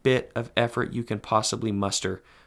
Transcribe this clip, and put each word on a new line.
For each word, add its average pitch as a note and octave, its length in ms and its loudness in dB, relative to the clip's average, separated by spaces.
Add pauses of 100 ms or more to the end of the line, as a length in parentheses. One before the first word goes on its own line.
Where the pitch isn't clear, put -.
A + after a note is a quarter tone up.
bit B2+ 320 2
of A#2+ 220 -4
effort - 380 0
you A#2 100 -4
can A2 160 -4
possibly A2 500 0
muster G2 520 -2 (240)